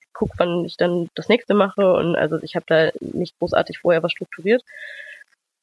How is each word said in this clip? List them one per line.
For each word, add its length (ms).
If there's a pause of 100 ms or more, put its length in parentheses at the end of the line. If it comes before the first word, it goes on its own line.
(120)
guck, 260
wann 260
ich 120
dann 380
das 140
nächste 260
mache 380
und 240
also 260
ich 140
hab 100
da 240 (100)
nicht 380
großartig 420
vorher 220
was 100
strukturiert. 500 (1000)